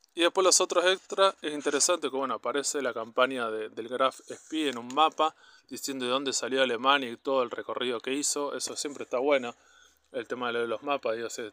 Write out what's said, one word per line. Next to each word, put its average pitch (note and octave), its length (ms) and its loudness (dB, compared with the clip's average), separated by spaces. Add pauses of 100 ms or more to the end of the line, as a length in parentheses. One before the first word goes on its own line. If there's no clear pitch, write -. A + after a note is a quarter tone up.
(160)
Y E3+ 60 -2
después E3+ 220 4
los F3+ 180 6
otros F3 240 2
extras, F#3+ 560 2
es D3+ 120 -6
interesante D3 560 0
que, C3 80 -4
bueno, C3 180 -2
aparece C3+ 460 -2
la B2 120 -2
campaña A#2+ 580 0
de, A2 180 -6
del A2+ 180 -10
Graf B2+ 340 0
Spee D3+ 480 -4
en A#2+ 100 -4
un A#2+ 160 -10
mapa, D#3 400 4 (320)
diciendo B2+ 380 -6
de B2 60 0
dónde C3+ 220 0
salió C3 300 0
Alemania B2+ 480 2
y A#2 60 -10
todo C3+ 260 0
el A#2 80 -6
recorrido A#2 480 -4
que C3 140 -6
hizo, C#3+ 420 -2
eso B2 200 -8
siempre C#3 280 -8
está B2 160 -4
bueno, C3 340 2 (580)
el B2 160 -8
tema B2 200 -4
de A#2 60 -2
lo A#2 80 0
de A#2 60 0
los A2 140 -4
mapas, C#3 340 -2
digo, A#2 140 -6
si, B2 240 -8